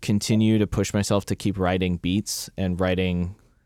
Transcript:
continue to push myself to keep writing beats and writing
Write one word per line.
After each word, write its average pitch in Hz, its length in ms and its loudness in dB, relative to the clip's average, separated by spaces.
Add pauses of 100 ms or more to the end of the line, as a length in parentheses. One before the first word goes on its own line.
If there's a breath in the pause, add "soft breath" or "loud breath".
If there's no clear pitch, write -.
continue 110 560 2
to 104 100 2
push - 260 -2
myself 101 340 0
to 98 80 -2
keep 98 220 -4
writing 92 400 0
beats 92 600 -4
and 92 220 -2
writing 90 560 0 (300)